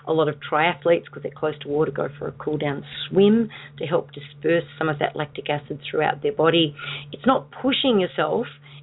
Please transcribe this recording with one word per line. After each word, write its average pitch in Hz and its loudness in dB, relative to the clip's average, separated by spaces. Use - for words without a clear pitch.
A 160 0
lot 156 4
of 151 -4
triathletes, 170 2
'cause - -14
they're - -8
close 151 -4
to - -12
water, 147 0
go 147 -4
for 147 -8
a 143 -6
cool 151 -6
down 151 -4
swim 208 6
to 160 -6
help 170 0
disperse 160 -2
some 160 -2
of 147 -2
that - -2
lactic - -8
acid 147 -4
throughout 151 0
their 147 0
body. 160 2
It's - -16
not - 2
pushing 247 2
yourself, 180 -2